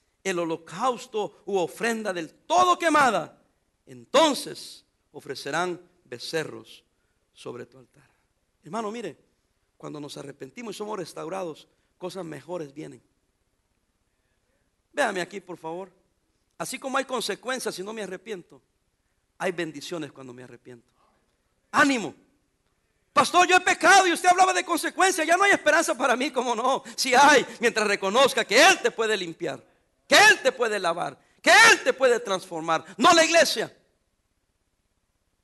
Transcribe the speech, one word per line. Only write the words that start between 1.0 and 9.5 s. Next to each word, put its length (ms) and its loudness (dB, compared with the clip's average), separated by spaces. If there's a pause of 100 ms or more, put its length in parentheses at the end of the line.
u 120 -2
ofrenda 540 -4
del 200 -10
todo 460 2
quemada. 640 0 (440)
Entonces 1000 -2 (260)
ofrecerán 680 -6 (240)
becerros 800 -10 (480)
sobre 340 -16
tu 100 -20
altar". 320 -20 (540)
Hermano, 300 -10
mire, 260 -12 (580)